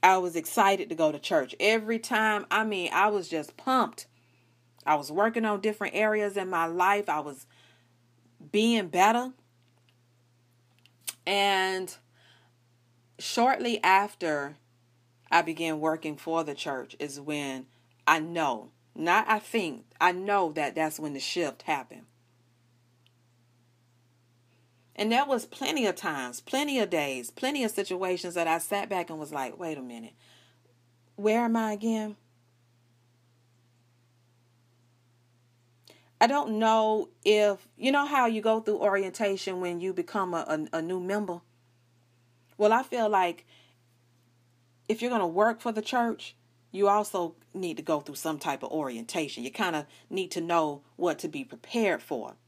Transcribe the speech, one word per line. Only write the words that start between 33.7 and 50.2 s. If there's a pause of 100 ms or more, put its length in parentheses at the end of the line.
I
don't
know (160)
if, (100)
you
know
how
you
go
through
orientation
when
you
become
a,
a,
a
new
member? (1160)
Well,
I
feel
like (1400)
if
you're
gonna
work
for
the
church, (380)
you
also (180)
need
to
go
through
some
type
of
orientation.
You
kinda (240)
need